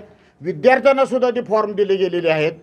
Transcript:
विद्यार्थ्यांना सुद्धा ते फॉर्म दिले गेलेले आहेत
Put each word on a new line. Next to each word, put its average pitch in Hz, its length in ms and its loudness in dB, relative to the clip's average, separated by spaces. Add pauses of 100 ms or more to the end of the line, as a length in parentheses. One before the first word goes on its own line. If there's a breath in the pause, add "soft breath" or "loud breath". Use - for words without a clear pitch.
(400 soft breath)
विद्यार्थ्यांना 254 640 2
सुद्धा 247 260 -2
ते 240 120 -4
फॉर्म 214 300 -2
दिले 196 240 0
गेलेले 175 340 0
आहेत 156 220 0 (100)